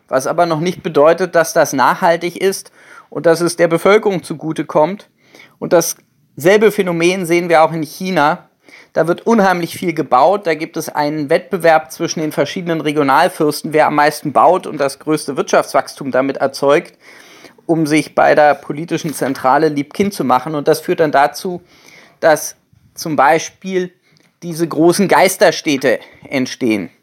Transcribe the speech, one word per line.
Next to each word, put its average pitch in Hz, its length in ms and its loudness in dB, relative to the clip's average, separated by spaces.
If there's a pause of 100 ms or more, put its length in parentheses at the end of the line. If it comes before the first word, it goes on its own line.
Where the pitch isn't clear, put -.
Was 131 180 -2
aber 165 220 0
noch 156 140 -2
nicht 175 200 -4
bedeutet, 170 540 2
dass 165 180 2
das 151 200 2
nachhaltig 170 640 0
ist - 340 -4 (380)
und 151 180 -4
dass 165 120 4
es 170 160 -2
der 170 120 2
Bevölkerung 196 560 2
zugutekommt. 156 840 -4 (500)
Und 160 140 -6
dasselbe 185 1000 0
Phänomen 180 560 -2
sehen 175 200 0
wir 160 140 4
auch 160 100 2
in 160 120 -6
China. 175 680 -2 (440)
Da 160 140 0
wird 175 200 -4
unheimlich 190 500 0
viel 175 160 -4
gebaut. 156 540 2
Da 160 80 0
gibt 156 200 -10
es 160 140 -8
einen 147 400 -4
Wettbewerb 160 600 0
zwischen 170 280 -6
den 156 120 -4
verschiedenen 165 500 -4
Regionalfürsten, 151 920 0
wer 151 120 4
am 147 100 0
meisten 151 380 0
baut 165 320 4
und 147 140 -8
das 139 180 -4
größte 147 400 -4
Wirtschaftswachstum 151 720 -2
damit 135 280 -2
erzeugt, 143 600 0 (680)
um 160 200 0
sich 151 300 -2
bei 143 180 4
der 147 220 4
politischen 156 580 -8
Zentrale 135 540 0
lieb 143 260 -6
Kind 196 200 -2
zu 160 100 -6
machen. 127 320 -2
Und 143 120 -6
das 156 120 2
führt 180 200 -4
dann 151 120 0
dazu, 147 500 -2 (600)
dass 156 340 0 (400)
zum 156 200 -8
Beispiel 175 800 0 (480)
diese 170 260 -4
großen 170 400 2
Geisterstädte 151 920 2 (300)
entstehen. 110 600 -4 (140)